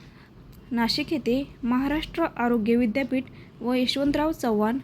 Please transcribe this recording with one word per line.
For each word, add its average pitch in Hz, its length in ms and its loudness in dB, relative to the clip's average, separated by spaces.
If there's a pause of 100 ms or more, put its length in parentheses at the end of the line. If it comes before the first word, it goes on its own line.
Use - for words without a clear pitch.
(720)
नाशिक 233 420 0
येथे 269 340 0 (160)
महाराष्ट्र 285 600 0 (120)
आरोग्य 233 380 2
विद्यापीठ 254 480 0 (380)
व 240 120 0
यशवंतराव 285 580 2
चव्हाण 226 520 0